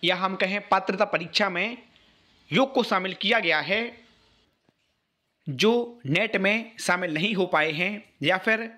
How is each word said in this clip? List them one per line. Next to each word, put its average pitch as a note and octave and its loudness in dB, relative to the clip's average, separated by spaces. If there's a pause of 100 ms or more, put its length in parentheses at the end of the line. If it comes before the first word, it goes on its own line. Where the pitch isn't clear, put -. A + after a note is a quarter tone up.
या F3 2
हम F#3 -2
कहें G3 0 (100)
पात्रता F#3+ 2
परीक्षा E3+ -2
में G#3+ -4 (760)
योग F3+ 2
को A#3+ 4
शामिल F#3+ 0
किया G#3+ 2
गया E3 2
है। F#3 -2 (1700)
जो A3+ 0
नेट G3 0
में G#3 0
शामिल F3+ -2
नहीं F#3+ -2
हो F#3 2
पाए D#3+ 2
हैं F#3+ -4 (200)
या F3 2
फिर A3+ -2